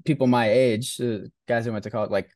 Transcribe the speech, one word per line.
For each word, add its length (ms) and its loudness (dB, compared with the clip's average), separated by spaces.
people 220 2
my 240 4
age, 500 2
uh, 180 -2
guys 160 0
who 80 -4
went 120 -6
to 60 -10
college, 200 -4
like, 260 -2